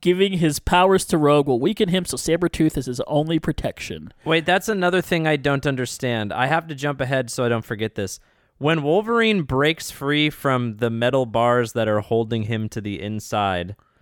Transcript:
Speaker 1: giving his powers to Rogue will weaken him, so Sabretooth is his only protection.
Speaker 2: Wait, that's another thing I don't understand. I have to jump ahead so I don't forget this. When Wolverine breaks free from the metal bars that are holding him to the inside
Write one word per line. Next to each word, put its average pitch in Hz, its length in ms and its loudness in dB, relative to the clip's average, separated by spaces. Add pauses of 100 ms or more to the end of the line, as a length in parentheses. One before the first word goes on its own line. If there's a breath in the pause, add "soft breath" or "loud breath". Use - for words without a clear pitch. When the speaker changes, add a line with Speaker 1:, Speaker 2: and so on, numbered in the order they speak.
Speaker 1:
giving 190 340 2
his 160 240 2
powers 185 480 4
to 175 120 2
Rogue 147 300 4
will 131 100 2
weaken 196 300 0
him, 180 160 2
so - 120 -6
Sabretooth 165 600 0
is 135 100 -4
his 127 200 -6
only 156 320 0
protection. - 720 -6 (120)
Speaker 2:
Wait, 160 220 2
that's 185 220 0
another 180 320 2
thing 165 260 0
I 151 100 2
don't 139 300 0
understand. 120 680 -2
I 123 140 0
have 160 220 0
to 156 60 -10
jump 139 260 -4
ahead 131 300 -2
so 131 140 -2
I 120 40 2
don't 117 160 0
forget 110 300 -6
this. - 260 -6 (380)
When 156 240 0
Wolverine 214 600 2
breaks 143 480 0
free 147 400 0
from 123 460 -2
the 117 140 0
metal 123 360 0
bars 117 460 2
that 110 160 0
are 107 120 2
holding 113 440 -2
him 110 260 -4
to 117 100 -8
the 101 200 -6
inside 101 760 -4 (280)